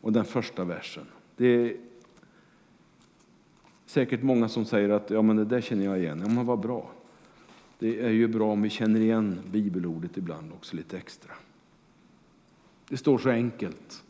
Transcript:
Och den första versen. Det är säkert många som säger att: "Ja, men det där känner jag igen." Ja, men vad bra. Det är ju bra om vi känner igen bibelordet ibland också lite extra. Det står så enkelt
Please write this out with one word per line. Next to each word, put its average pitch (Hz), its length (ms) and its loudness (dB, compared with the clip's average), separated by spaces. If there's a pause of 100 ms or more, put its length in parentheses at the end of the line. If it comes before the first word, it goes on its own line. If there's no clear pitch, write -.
Och 110 120 -2
den 110 120 2
första - 380 -6
versen. 82 420 -10 (320)
Det 120 80 2
är 120 320 4 (2000)
säkert 127 380 0
många 120 260 2
som 113 160 -2
säger 101 240 2
att: 104 200 2
"Ja, 110 120 2
men 110 140 6
det 107 100 2
där 120 160 0
känner 104 240 -2
jag 98 140 -2
igen." 80 220 -2
Ja, 104 80 -4
men 120 160 0
vad 120 140 0
bra. 113 320 -6 (880)
Det 113 220 -2
är 120 80 0
ju 113 180 4
bra 110 240 0
om 104 100 0
vi 107 80 0
känner 110 300 2
igen 110 400 2 (120)
bibelordet 87 680 -4
ibland 80 360 -8
också - 220 -16
lite 82 220 -10
extra. - 360 -18 (1600)
Det 135 80 -6
står 135 200 4
så 127 120 2
enkelt 117 800 -2